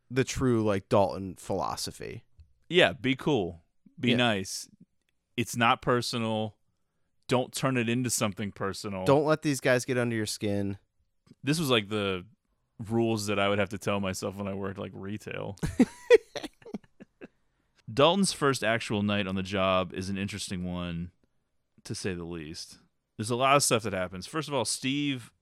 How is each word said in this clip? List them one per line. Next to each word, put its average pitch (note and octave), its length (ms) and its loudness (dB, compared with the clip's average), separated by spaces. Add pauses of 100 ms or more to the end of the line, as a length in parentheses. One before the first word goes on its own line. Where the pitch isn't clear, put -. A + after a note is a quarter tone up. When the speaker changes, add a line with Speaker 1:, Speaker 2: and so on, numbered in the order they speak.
(100)
Speaker 1:
the B2+ 140 2
true, B2 380 2
like, G2+ 260 0
Dalton F#2+ 500 2
philosophy. - 840 -6 (440)
Speaker 2:
Yeah, D#3+ 240 4
be C3 240 -2
cool. F#2+ 460 -2 (360)
Be B2 120 2
Speaker 1:
Yeah. A#2+ 60 4
Speaker 2:
nice. A2 520 -2 (720)
It's A#2+ 180 -4
not A#2+ 240 4
personal. A2+ 760 -2 (720)
Don't B2+ 240 0
turn C3+ 240 0
it A#2 120 2
into A#2+ 220 0
something G#2 420 -2
personal. G2 520 -6
Speaker 1:
Don't C3+ 200 6
let D#3 180 2
these C#3+ 180 0
guys B2+ 240 4
get B2+ 140 0
under A#2+ 160 0
your A2 120 -2
skin. G2+ 520 -2 (640)
Speaker 2:
This D3 160 0
was, D3+ 120 0
like, A2 180 2
the G2 360 -2 (640)
rules A2+ 360 2
that G#2 120 0
I G2 100 2
would G2+ 100 2
have G2 120 0
to G2+ 80 -8
tell G2+ 220 -2
myself F#2+ 360 -4
when G2+ 100 -8
I G2 80 -6
worked, G2 240 -8
like, G2 160 -8
retail. G2+ 680 -10
<laughs> F3+ 40 -2 (2250)
Dalton's E3+ 400 4
first C3+ 320 2
actual A2 380 0
night G#2 240 0
on F#2+ 100 -4
the F#2+ 60 -2
job F#2 520 2
is F#2 160 -6
an G2 80 -4
interesting G2 460 -6
one, F2 460 -6 (720)
to A#2 100 -10
say G2 200 -6
the F2 100 -8
least. E2+ 540 -12 (380)
There's A2 140 -6
a B2 60 0
lot C3+ 200 6
of C#3 60 6
stuff A2+ 220 2
that G#2 80 -4
happens. F#2 340 -6
First D3+ 220 -6
of C#3+ 60 -6
all, B2 100 0
Steve, C3+ 680 -4 (120)